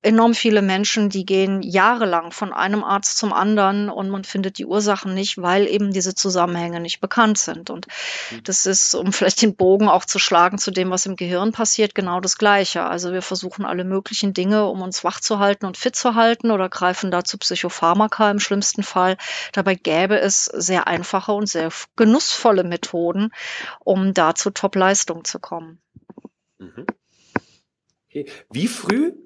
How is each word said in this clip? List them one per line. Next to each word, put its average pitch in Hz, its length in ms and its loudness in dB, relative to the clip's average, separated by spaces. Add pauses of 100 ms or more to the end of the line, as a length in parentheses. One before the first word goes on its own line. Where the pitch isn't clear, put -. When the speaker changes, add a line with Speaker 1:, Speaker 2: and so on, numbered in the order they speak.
Speaker 1:
enorm 226 320 6
viele 214 260 4
Menschen, 202 480 0
die 190 160 -4
gehen 190 380 2
jahrelang 185 680 2
von - 220 -8
einem 202 300 0
Arzt - 340 -2
zum 208 160 -2
anderen 202 560 2
und 190 200 -6
man 196 140 -6
findet 196 360 -6
die - 60 -6
Ursachen 196 500 0
nicht, 196 260 -4
weil 185 260 2
eben 202 240 0
diese 185 220 -2
Zusammenhänge 175 680 -2
nicht 170 220 -8
bekannt 214 380 2
sind. 170 320 -6
Und 170 160 -10 (420)
Speaker 2:
Mhm. 113 140 -12
Speaker 1:
das - 240 -2
ist, - 260 2
um 190 180 -2
vielleicht 185 300 0
den 214 140 4
Bogen 196 340 6
auch 175 160 4
zu - 140 -4
schlagen 185 400 2
zu - 100 -2
dem, 185 220 -2
was 180 160 -2
im 190 80 -6
Gehirn 180 360 -2
passiert, 214 440 0
genau 180 260 -2
das 185 160 -2
Gleiche. 196 460 2
Also 175 280 -4
wir 180 120 -4
versuchen 185 420 -8
alle 180 180 -4
möglichen 190 520 -2
Dinge, 202 320 2
um 190 160 -4
uns 185 200 -8
wach - 160 0
zu 208 200 -2
halten 202 260 2
und 185 120 -8
fit - 180 -2
zu 240 180 0
halten 233 380 2
oder 190 180 0
greifen 180 400 -2
dazu 180 300 -2
Psychopharmaka 185 920 2
im 202 100 0
schlimmsten 202 440 -2
Fall. 185 340 0 (340)
Dabei 190 220 2
gäbe 185 460 2
es - 260 2
sehr 180 420 -2
einfache 175 460 -2
und 202 160 -2
sehr 165 160 -2
f-, - 300 -8
genussvolle 220 680 4
Methoden, 175 680 -2 (520)
um 190 300 2
da 165 220 4
zu - 160 -2
Top-Leistung 190 720 0
zu - 140 -8
kommen. 165 400 -14 (800)
Speaker 2:
Mhm. 95 260 -16 (1200)
Okay. 139 160 -10 (240)
Wie 151 200 -4
früh 277 420 -2 (140)